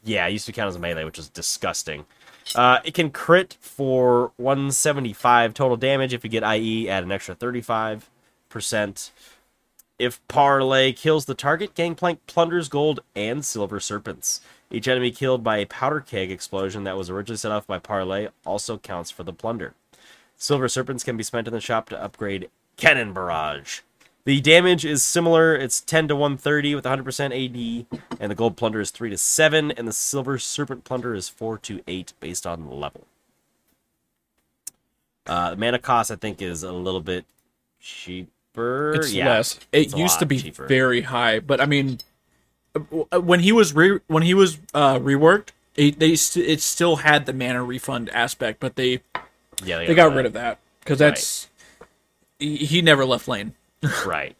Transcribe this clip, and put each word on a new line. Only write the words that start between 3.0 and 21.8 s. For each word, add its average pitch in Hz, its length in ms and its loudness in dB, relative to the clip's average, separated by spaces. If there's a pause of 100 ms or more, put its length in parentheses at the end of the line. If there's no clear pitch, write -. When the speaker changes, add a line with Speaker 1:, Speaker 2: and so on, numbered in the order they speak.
Speaker 1:
crit - 480 2
for 127 800 0
one 139 340 -2
seventy-five 120 840 2
total 127 240 0
damage. 131 340 0
If 120 120 -8
you 110 60 -8
get 110 140 -2
I 110 140 0
E, 113 320 -2
add 95 140 -2
an 90 60 -8
extra 95 240 -8
thirty-five 113 760 -6 (400)
percent. 104 600 -4 (840)
If 120 300 -2
Parlay 135 640 2
kills 156 320 0
the 131 100 -8
target, 160 400 -4
Gangplank 170 520 -2
plunders 170 420 0
gold 143 320 0 (160)
and 113 300 -4
silver 101 340 -6
serpents. - 640 -8 (280)
Each 117 160 -6
enemy 127 240 0
killed 127 320 -2
by 110 140 0
a 101 100 -2
powder 147 340 -4
keg 95 300 -8
explosion 98 540 -6
that 95 120 -6
was 92 120 -8
originally 101 300 -8
set 110 120 -6
off 104 160 -4
by 95 120 -6
Parlay 98 500 -4 (160)
also 104 320 -6
counts 87 340 -12
for - 140 -18
the 87 80 -12
plunder. 110 400 -8 (640)
Silver 131 320 0
serpents 127 340 -4
can 120 140 -6
be 110 60 -6
spent 117 260 -6
in 117 60 -6
the 110 60 -4
shop 113 280 -4